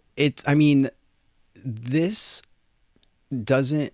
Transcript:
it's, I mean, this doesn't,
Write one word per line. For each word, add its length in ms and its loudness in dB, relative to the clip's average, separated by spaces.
it's, 300 0
I 80 2
mean, 340 4
this 840 -4
doesn't, 500 0